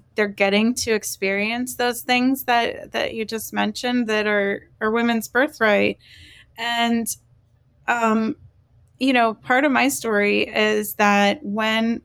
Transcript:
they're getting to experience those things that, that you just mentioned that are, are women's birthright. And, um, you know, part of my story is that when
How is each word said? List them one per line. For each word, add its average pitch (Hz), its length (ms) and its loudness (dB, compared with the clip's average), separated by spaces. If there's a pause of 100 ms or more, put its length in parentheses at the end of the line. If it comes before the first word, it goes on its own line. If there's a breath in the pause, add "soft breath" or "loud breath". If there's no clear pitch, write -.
(160)
they're 208 120 0
getting 202 480 2
to - 160 -4
experience 214 840 -4
those 240 260 -2
things 254 440 0
that, - 460 -2
that - 220 -4
you 226 120 -6
just 220 260 -10
mentioned 214 560 -2
that 214 200 0
are, 202 420 -2 (100)
are 214 120 -2
women's 233 360 0
birthright. 214 720 2 (600 loud breath)
And, 233 500 -2 (800)
um, 220 480 0 (640)
you 262 120 2
know, 233 220 4
part 254 320 0
of 294 60 2
my 247 180 4
story 208 580 0
is 214 480 0
that 202 480 2
when 220 600 -2